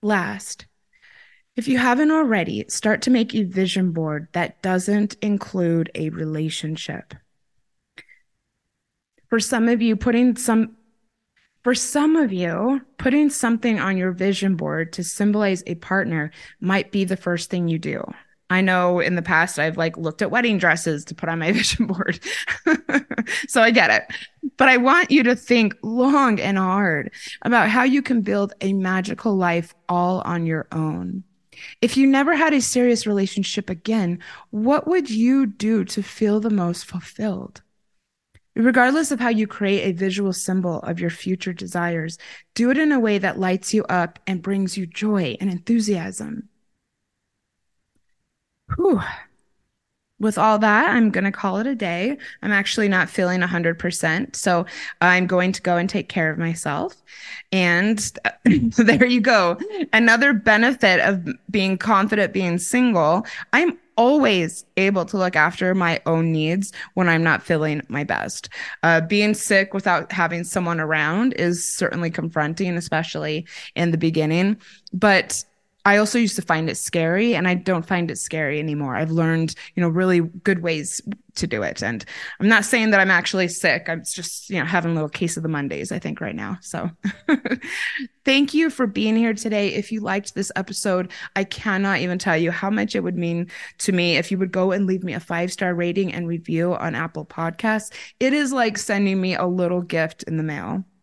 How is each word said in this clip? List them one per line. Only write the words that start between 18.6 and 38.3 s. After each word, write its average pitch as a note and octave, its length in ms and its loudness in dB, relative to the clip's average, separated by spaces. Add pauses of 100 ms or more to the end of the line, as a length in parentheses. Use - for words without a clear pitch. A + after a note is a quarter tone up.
know F3+ 380 2
in F3+ 140 0
the F3 80 -2
past, E3+ 360 0
I've, D#3+ 180 -2
like, E3 220 -2
looked E3 240 -4
at E3+ 80 -2
wedding A#3+ 260 2
dresses E3 500 0
to - 80 -12
put - 140 -8
on E3 100 -4
my E3 140 0
<laughs> - 0 -
vision A3 340 0
board. F3+ 320 -4 (480)
<laughs> D#4+ 320 0 (480)
So A#3+ 160 2
I A3+ 80 6
get G#3+ 200 4
it. - 120 2 (540)
But C4 120 6
I C4 80 6
want C4+ 340 4
you C4+ 120 6
to A#3+ 140 4
think A3+ 460 2
long B3 580 2
and G3 180 0
hard F#3 540 0 (300)
about A#3 260 4
how A#3+ 160 4
you C4 180 4
can A#3+ 180 2
build G3+ 400 0
a G3 120 0
magical F#3+ 640 0
life E3+ 380 0 (140)
all F3+ 340 0
on E3+ 220 -4
your D#3+ 280 -2
own. F3 500 -4 (580)
If A#3+ 160 2
you C4+ 100 6
never C#4 300 4
had D#4 160 2
a C#4+ 80 2
serious A#3+ 460 2
relationship G3 640 -2
again, F#3 480 -2 (320)
what A#3+ 360 0
would D#4 240 0
you B3 360 4
do G#3 380 0
to G3 180 -6
feel G#3+ 380 0
the A3 100 -2
most F3 340 -2
fulfilled? - 800 -8 (920)